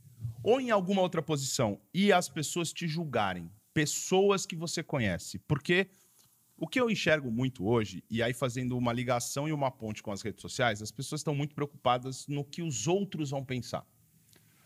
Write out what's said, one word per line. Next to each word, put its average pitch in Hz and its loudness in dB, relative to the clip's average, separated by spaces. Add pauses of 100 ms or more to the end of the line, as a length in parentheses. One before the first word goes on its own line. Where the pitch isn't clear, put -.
(420)
ou 247 4
em 240 0
alguma 196 2
outra 175 0
posição 135 0 (140)
e 196 6
as 180 6
pessoas 165 -4
te 170 -4
julgarem, 110 0 (240)
pessoas 190 4
que - -6
você 165 -4
conhece, 107 -2
porque 175 2 (680)
o 160 -6
que - 0
eu 240 4
enxergo 156 2
muito 120 -2
hoje, 104 2
e 113 0
aí 123 2
fazendo 127 -2
uma 123 2
ligação 123 -2
e 160 0
uma 139 0
ponte 107 -8
com 107 -6
as 98 -6
redes 101 -8
sociais, 110 0
as 107 -10
pessoas 143 -8
estão 156 -2
muito 147 -4
preocupadas 131 -2
no 143 -4
que 160 -10
os 139 -4
outros 170 0
vão 139 -4
pensar. - -6 (800)